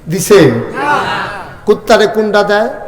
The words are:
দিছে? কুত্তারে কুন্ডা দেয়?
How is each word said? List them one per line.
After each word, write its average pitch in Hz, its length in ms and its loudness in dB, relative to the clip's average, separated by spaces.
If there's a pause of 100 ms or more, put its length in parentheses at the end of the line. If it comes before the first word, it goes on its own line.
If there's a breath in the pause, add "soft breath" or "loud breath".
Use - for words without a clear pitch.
(100)
দিছে? 175 400 4 (1160)
কুত্তারে 208 400 2
কুন্ডা 208 360 0
দেয়? 208 260 0 (200)